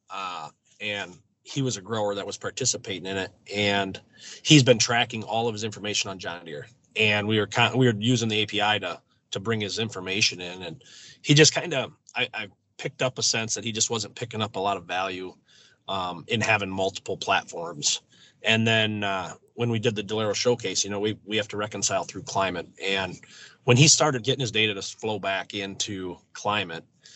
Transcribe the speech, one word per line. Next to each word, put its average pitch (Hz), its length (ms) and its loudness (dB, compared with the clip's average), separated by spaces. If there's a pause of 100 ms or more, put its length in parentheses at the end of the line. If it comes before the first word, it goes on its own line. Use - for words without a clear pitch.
(100)
uh, 90 400 -8 (300)
and 101 380 -6 (240)
he - 200 -4
was 123 140 -2
a 98 60 -10
grower 104 320 -2
that 98 120 -6
was 98 120 -8
participating 98 680 -4
in 95 100 -4
it, 95 160 -4 (200)
and 101 480 0 (420)
he's 147 200 10
been 120 160 8
tracking 117 460 0
all 113 240 -2
of 113 40 -2
his 104 120 -6
information 101 460 -4
on 95 80 -10
John 87 260 -8
Deere. 73 220 -10 (300)
And 104 320 4
we 110 100 4
were 104 80 2
con-, 113 300 2
we 131 100 8
were 113 120 4
using 117 300 2
the 107 120 0
A 104 60 0
P 101 160 -2
I 104 160 2
to, 87 240 -8 (300)
to 107 80 -4
bring 110 200 -2
his 101 200 -4
information 95 600 -2
in, 90 220 -10
and 82 200 -12 (400)
he 151 120 4
just 151 180 8
kinda, 156 380 -2 (240)
I, 123 180 -2
I 107 160 -8 (300)
picked - 240 -6
up 127 160 0
a 110 40 -4
sense 113 320 0
that 104 100 -6
he 117 80 -4
just 110 180 2
wasn't 113 240 -4
picking 117 260 -6
up 104 160 -2
a 98 40 -2
lot 98 160 2
of 87 80 -8
value, 92 500 -4 (520)
um, 90 420 -4
in 113 120 0
having 101 300 0
multiple 95 480 -4
platforms. 85 840 -2 (420)
And 113 240 4
then, 107 380 2
uh, 95 300 -2 (180)
when 120 160 -2
we 117 100 0
did 107 160 0
the 104 80 -4
Delero 107 320 0
Showcase, 107 480 0
you 98 60 -6
know, 101 100 -4
we, 104 280 0
we 107 100 -2
have 101 120 -2
to 104 100 -8
reconcile 101 460 -2
through 95 180 -12
climate. 87 440 -2 (160)
And 95 380 -2 (440)
when 123 120 6
he 147 100 8
started 147 380 4
getting 131 160 0
his 120 100 -4
data 110 220 2
to 98 80 -8
flow 110 380 -4
back 95 340 -4
into 95 640 -6 (160)
climate, 95 520 -4 (320)